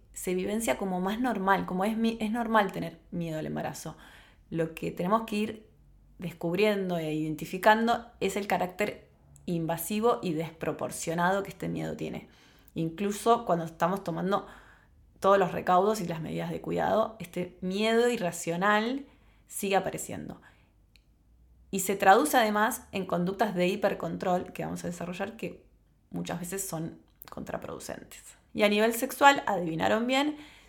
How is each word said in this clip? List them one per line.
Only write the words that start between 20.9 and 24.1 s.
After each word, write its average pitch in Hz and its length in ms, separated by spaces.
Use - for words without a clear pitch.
Y 196 100
se 196 160
traduce 226 400
además 214 560
en 190 140
conductas 190 480
de 180 120
hipercontrol 185 840